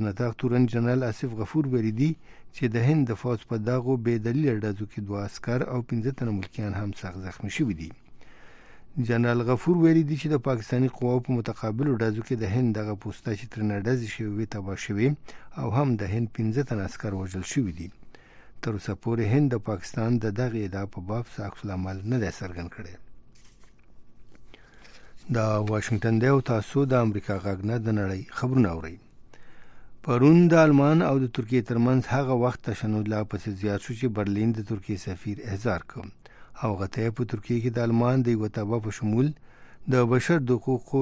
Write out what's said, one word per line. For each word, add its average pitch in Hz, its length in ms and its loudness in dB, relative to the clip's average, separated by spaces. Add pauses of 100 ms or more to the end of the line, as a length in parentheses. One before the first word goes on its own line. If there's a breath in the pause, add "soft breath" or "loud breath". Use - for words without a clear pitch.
نطاق 110 360 -2
تورن 123 340 4
جنرال 120 360 2
آصف 113 300 -6
غفور 147 260 0
ویلي 117 360 2
دي 156 100 4 (420 soft breath)
چې - 140 -8
د 117 200 2
هند 156 200 6
د 117 140 -2
فوج 120 260 -2
په 120 100 -4
دغو 123 380 0
بې 117 240 2
دلیله 123 400 2
ډزو 104 260 -2
کې - 160 -10
دوه 101 220 -4
عسکر 120 400 -2
او 127 180 -4
پنځه 117 300 -2
تنه 120 200 -2
ملکیان 101 420 -4
هم 101 200 -4
سخت 92 300 -10
زخمي 92 340 -8
شوي 113 240 0
دي. 80 100 -10 (1080 soft breath)
جنرال 120 440 2
غفور 127 360 2
ویلي 165 260 6
دي 151 140 -2
چې 143 120 -4
د 151 80 2
پاکستاني 127 500 0
قواو 123 380 0
په 131 80 -2
متقابلو 117 640 0
ډزو 110 240 0
کې 123 160 -2
د 110 80 -2
هند 120 300 2
دغه 107 200 -4
پوسته - 400 -8
چې 107 140 -10
ترنه 107 300 -2
ډزې 117 280 0
شوې 107 260 -6
وې 107 120 -2
تباه 98 320 -6
شوې 107 320 2 (480 loud breath)
او - 120 -4
هم 127 260 2
د 104 160 -2
هند 113 180 0
پنځه 113 340 -2
تنه 107 220 -4
عسکر 101 280 -6
وژل 92 400 -6
شوي 107 200 0
دي. 85 140 -10 (720 soft breath)
تر 117 140 -4
اوسه 101 200 -4
پورې 117 400 -2
هند 147 160 4
د 120 160 -2
پاکستان 113 480 -2
د 113 160 2
دغې 113 320 -2
ادعا 98 240 -4
په 101 160 -10
باب 107 240 -6
څه - 160 -16
عکس 104 240 -10
العمل 95 400 -4
نه 123 140 0
دی 95 120 -2
څرګند 87 380 -10
کړی. - 260 -14 (2250 soft breath)
دا 110 180 2 (120)
واشنګټن 107 580 0
دی 120 100 4
او 139 140 6
تاسو 117 440 0
د 131 80 2
امریکا 110 440 2
غږ 98 280 -4
نه 110 120 0
د 110 120 -2
نړۍ 98 400 0
خبرونه 127 400 4
اورئ. 82 260 -8 (1080 soft breath)
پرون 143 360 8 (100)
د 160 60 6
آلمان 151 480 8
او 143 160 2
د 131 100 2
ترکیې 117 420 0
ترمنځ 123 360 4
هغه 131 280 0
وخت 123 280 2
تشنج 107 460 -2
لا 107 160 -2
پسې 104 280 -8
زیات 101 300 -2
شو - 120 -8
چې 120 220 -2
برلین 104 360 0
د 110 100 -2
ترکیې 101 360 -6
سفیر 98 440 -8
احضار 101 400 -2
کړ. - 240 -12 (480 soft breath)
هغه 98 340 -2
ته - 140 -6
یې 113 100 0
په 123 140 -4
ترکیې 117 340 -4
کې 120 120 -2
د 113 80 -4
آلمان 117 380 4
د 120 120 2
یوه 107 200 2
تبع 110 300 -2
په 107 120 -6
شمول 113 360 2 (640 soft breath)
د 127 60 4 (140)
بشر 127 300 4
د 127 120 0
حقوقو 127 500 0